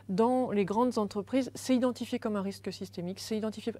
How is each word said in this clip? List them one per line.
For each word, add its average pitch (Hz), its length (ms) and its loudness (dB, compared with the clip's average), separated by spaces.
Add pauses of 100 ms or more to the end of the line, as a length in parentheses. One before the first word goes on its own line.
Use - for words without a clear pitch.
dans 240 440 4
les 202 140 4
grandes 226 320 2
entreprises. 214 580 0
C'est - 200 2
identifié 247 440 0
comme 214 160 -2
un 196 60 0
risque 196 300 -6
systémique, 185 480 -8
c'est 220 180 -4
identifié 214 420 -4